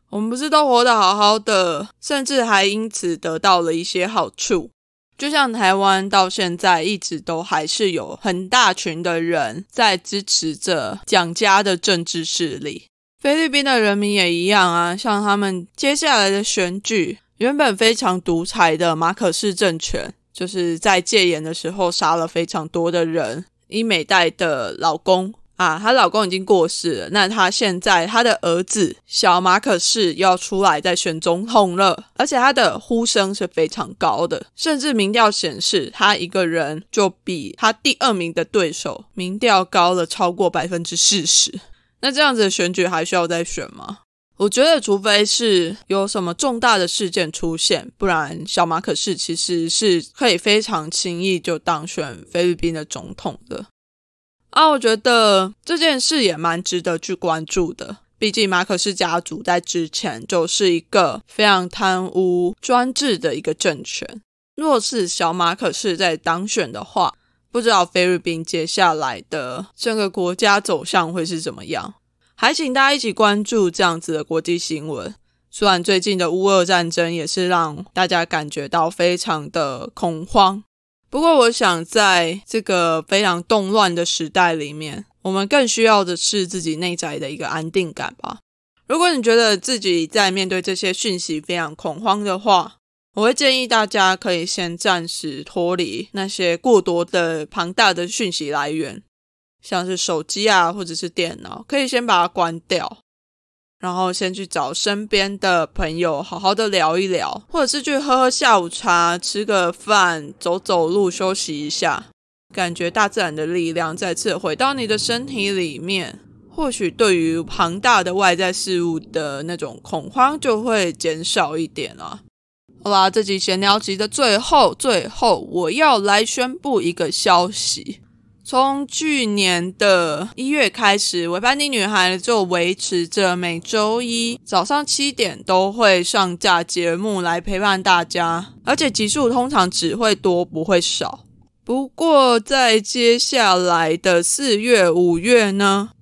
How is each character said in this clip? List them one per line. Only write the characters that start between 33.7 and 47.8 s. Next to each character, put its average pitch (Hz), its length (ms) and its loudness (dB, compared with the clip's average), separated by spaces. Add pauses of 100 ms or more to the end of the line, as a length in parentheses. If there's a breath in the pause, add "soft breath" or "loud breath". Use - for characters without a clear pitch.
高 156 300 0
的， 160 260 -6
甚 311 240 -2
至 277 160 -2
民 208 200 0
调 220 180 4
显 156 300 -6
示 170 320 0
他 202 240 2
一 175 100 -4
个 185 180 0
人 160 460 -2
就 202 180 2 (140)
比 156 340 -8
他 226 140 2
第 254 300 -2
二 254 100 4
名 170 220 -4
的 170 100 -2
对 180 260 0
手 - 440 -8
民 185 260 -8
调 208 240 4
高 180 300 2
了 175 120 0
超 180 240 0
过 180 200 0
百 170 180 -2
分 170 160 -6
之 170 140 -6
四 185 280 2
十。 - 320 2 (440 soft breath)
那 269 100 0
这 262 80 0
样 285 160 4
子 220 60 2
的 196 80 4
选 185 240 -2
举 180 120 0
还 170 200 -2
需 185 100 -2
要 175 100 2
再 170 160 -2
选 170 320 -8
吗？ - 260 -16 (360)
我 202 140 0
觉 233 120 2
得 302 200 4
除 202 180 0
非 208 260 4
是 196 520 2 (100)
有 196 180 0
什 202 160 -4
么 175 120 -4
重 247 260 -2
大 233 180 2
的 185 80 2
事 185 240 -4
件 170 220 -2
出 165 240 -4
现， 170 420 -2